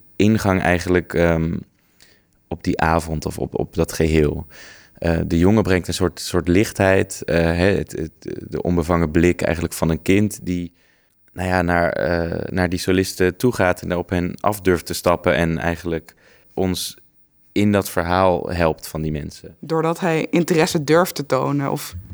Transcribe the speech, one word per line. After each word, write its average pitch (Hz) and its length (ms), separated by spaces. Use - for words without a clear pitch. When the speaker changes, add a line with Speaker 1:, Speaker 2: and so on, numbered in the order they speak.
Speaker 1:
ingang 104 460
eigenlijk, 87 520
ehm, 82 400
op - 160
die - 160
avond 80 460
of 78 120
op, - 200
op - 160
dat 82 180
geheel. 78 540
Eh, 82 320
de 82 120
jongen 101 240
brengt 90 260
een 87 60
soort, 87 260
soort 87 280
lichtheid, 95 760
eh, - 120
hè, 85 300
het, - 160
het, 80 200
de - 120
onbevangen 85 480
blik 85 320
eigenlijk 82 320
van 82 160
een 80 120
kind 101 400
die 87 300
nou 92 160
ja, 92 140
naar, 87 300
eh, 82 460
naar 90 160
die 87 100
solisten 92 580
toe 123 180
gaat 90 280
en 87 140
op 87 140
hen 90 300
af 104 200
durft 90 260
te 87 80
stappen 87 400
en 82 240
eigenlijk 82 560
ons 92 420
in 104 200
dat 98 180
verhaal 90 600
helpt 82 380
van 80 140
die 78 100
mensen. 82 480
Speaker 2:
Doordat 160 400
hij 165 300
interesse 160 540
durft 165 300
te 143 120
tonen, 139 440
of? - 240